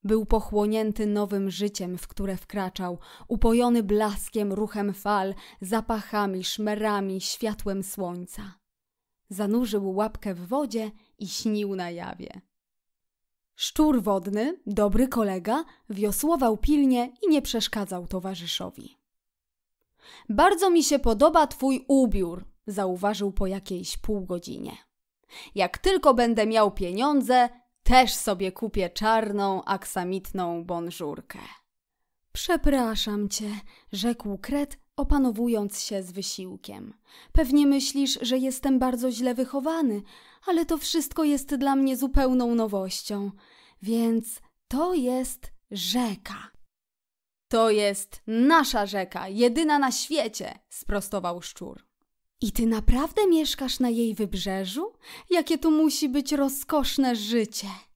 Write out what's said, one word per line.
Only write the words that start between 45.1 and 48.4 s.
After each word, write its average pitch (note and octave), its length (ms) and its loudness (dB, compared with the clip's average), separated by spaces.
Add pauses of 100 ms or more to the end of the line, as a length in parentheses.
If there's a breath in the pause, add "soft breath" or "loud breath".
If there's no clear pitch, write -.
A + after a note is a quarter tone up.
rzeka". - 800 -4 (960)
"To A3+ 220 4
jest G#3 560 0
nasza A#3+ 600 4